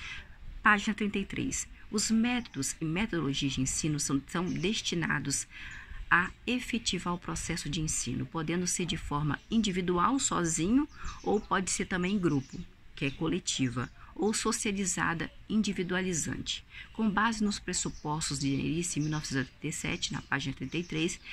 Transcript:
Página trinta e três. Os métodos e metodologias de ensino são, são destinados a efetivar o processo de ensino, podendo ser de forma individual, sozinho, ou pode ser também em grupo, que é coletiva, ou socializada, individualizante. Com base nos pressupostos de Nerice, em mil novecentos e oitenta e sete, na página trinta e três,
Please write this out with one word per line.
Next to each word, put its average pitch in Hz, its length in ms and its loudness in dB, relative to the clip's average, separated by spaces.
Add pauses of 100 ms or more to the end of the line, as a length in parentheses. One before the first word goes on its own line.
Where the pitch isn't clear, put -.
(640)
Página 208 320 4
trinta 202 240 0
e 190 80 -2
três. - 420 -4 (220)
Os 208 200 0
métodos 226 680 2
e 165 60 0
metodologias 156 640 2
de 135 80 0
ensino 147 400 0
são, 139 180 2 (100)
são 180 180 0
destinados 156 1000 0 (640)
a 175 200 4 (160)
efetivar 220 680 -2
o 175 60 -2
processo 160 500 -4
de 147 140 -2
ensino, 131 420 -2
podendo 165 420 0
ser 175 200 0
de 165 100 -2
forma 147 420 0 (120)
individual, 190 680 4
sozinho, 175 720 4 (340)
ou 196 160 4
pode 190 320 0
ser - 140 0
também 185 300 2
em 214 40 4
grupo, 151 400 2 (380)
que - 80 -2
é 139 60 2
coletiva, 127 800 0 (240)
ou 208 200 2
socializada, 175 960 0 (180)
individualizante. 185 1160 0 (280)
Com 220 160 2
base 214 360 2
nos 208 160 0
pressupostos 156 800 -2
de 139 160 2
Nerice, 143 420 0
em 147 40 4
mil 151 100 0
novecentos 151 240 -2
e - 20 2
oitenta 131 300 -4
e 160 40 -4
sete, - 400 -4
na - 80 -4
página 135 360 -2
trinta 131 200 -6
e 175 60 -2
três, 160 380 -2 (120)